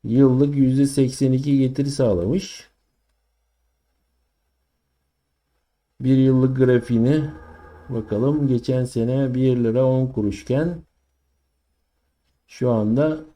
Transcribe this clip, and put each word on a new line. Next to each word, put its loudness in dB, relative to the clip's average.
Yıllık 2
yüzde 2
seksen 0
iki 0
getiri -2
sağlamış. -2
Bir 2
yıllık 2
grafiğine 2
bakalım. -2
Geçen -2
sene -2
bir 2
lira 0
on 0
kuruşken -4
şu -4
anda 0